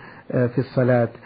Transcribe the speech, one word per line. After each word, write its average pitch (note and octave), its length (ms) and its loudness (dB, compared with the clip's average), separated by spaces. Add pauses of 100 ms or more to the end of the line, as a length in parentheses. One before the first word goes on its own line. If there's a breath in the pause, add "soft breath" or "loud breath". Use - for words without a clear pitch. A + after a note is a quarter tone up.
(320 loud breath)
آه، B2 160 0
في A#2+ 100 -6
الصلاة B2 520 2 (160)